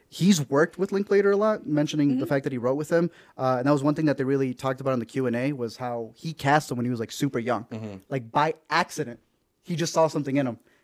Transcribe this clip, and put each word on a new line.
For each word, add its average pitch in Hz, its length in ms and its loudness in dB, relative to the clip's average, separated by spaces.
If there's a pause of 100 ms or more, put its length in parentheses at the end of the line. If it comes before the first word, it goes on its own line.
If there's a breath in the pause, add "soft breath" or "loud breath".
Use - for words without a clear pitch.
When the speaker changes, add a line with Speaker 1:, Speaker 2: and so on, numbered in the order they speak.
Speaker 1:
he's 160 420 4
worked 151 260 2
with 190 140 -4
Linklater 202 400 2
a 202 60 4
lot, 214 300 0
mentioning 151 420 2
the 135 80 4
Speaker 2:
Mm-hmm. 135 120 -2
Speaker 1:
fact 139 160 0
that 139 80 -4
he 127 60 -4
wrote 123 160 0
with 147 160 -4
him, 170 200 2 (260 soft breath)
uh, 131 220 2
and 127 100 -2
that 147 40 6
was 139 120 2
one - 100 2
thing 156 120 0
that 135 120 2
they 139 60 0
really 135 300 0
talked 131 260 -4
about 135 120 -2
in 127 60 0
the 113 80 -6
Q 131 200 -2
and 117 100 0
A 131 160 -2
was 120 240 -6
how 120 400 -8
he 165 160 -8
cast 147 380 2
him 127 80 -6
when 120 60 -2
he 123 60 -2
was, 123 100 -4
like, 110 120 -8
super 135 260 -2
young, 117 320 -2
Speaker 3:
Mm-hmm. 107 260 -10 (120)
Speaker 1:
like, 120 240 -6
by 151 220 2 (140)
accident. 151 520 -4 (420)
He 175 140 -6
just 156 180 -4
saw 160 140 4
something 143 280 -4
in 139 120 0
him. 117 100 -8 (260)